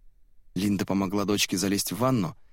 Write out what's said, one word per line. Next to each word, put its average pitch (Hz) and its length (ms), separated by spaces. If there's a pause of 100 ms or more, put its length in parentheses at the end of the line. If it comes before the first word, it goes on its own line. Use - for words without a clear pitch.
(560)
Линда 98 280
помогла 98 400
дочке 101 320
залезть 95 360
в 87 60
ванну, 113 380 (160)